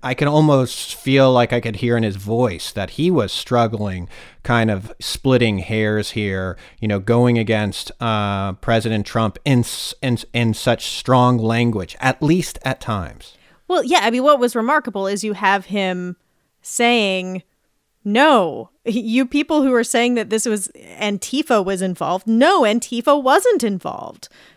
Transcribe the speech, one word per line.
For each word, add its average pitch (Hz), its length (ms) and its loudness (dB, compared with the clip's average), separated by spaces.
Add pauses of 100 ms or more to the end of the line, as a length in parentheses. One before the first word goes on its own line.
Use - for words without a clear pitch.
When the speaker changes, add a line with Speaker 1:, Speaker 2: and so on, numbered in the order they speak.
Speaker 1:
I 127 120 -4
can 139 140 0
almost 147 680 2
feel 135 360 4
like 120 220 2
I 123 80 0
could 110 160 -6
hear 120 180 0
in 113 80 0
his 101 140 -2
voice 101 560 -2
that 98 180 -6
he 160 200 0
was 120 200 2
struggling, 104 800 -2 (340)
kind 117 280 2
of 101 280 -6
splitting 117 600 0
hairs 107 520 -2
here, 95 460 -4 (240)
you 113 60 -2
know, 104 120 0
going 120 380 4
against, 107 540 -2 (100)
uh, 101 520 -2
President 110 520 -2
Trump 113 400 -2
in 135 140 4
s-, - 420 -6
in, 123 160 -2 (160)
in 117 200 0
such - 440 -2
strong 123 400 4
language, 113 640 0
at 135 200 -2
least 156 440 0
at 131 160 -6
times. 92 560 -8 (320)
Speaker 2:
Well, 349 140 0
yeah, 302 180 2
I 226 100 0
mean, 247 120 0
what 294 160 6
was 240 180 0
remarkable 226 500 -2
is 196 160 -4
you 214 100 -2
have 196 340 0
him 185 500 -4 (440)
saying, 190 840 -2 (600)
"No, 208 680 2 (120)
you 233 420 0
people 294 360 0
who 262 140 2
are 233 80 2
saying 240 320 0
that 240 160 -4
this 220 140 -2
was, 214 300 -4
Antifa 208 880 -2
was 185 180 -4
involved, 185 460 -4
no, 277 360 4
Antifa 240 580 0
wasn't 330 420 4
involved." - 640 -6 (300)